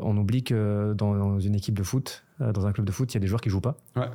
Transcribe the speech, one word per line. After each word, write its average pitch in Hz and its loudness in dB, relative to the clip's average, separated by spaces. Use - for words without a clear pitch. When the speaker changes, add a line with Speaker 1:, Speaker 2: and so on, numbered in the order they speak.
Speaker 1:
on 107 0
oublie 107 2
que 107 0
dans, 101 2
dans 101 2
une 101 2
équipe 101 0
de 101 0
foot, - -4
euh, 117 0
dans 101 0
un 104 2
club 104 0
de 98 0
foot, 123 -2
il - -10
y - 2
a 101 0
des 98 0
joueurs 110 0
qui - -2
jouent 98 2
pas. 127 -2
Speaker 2:
Ouais. 127 0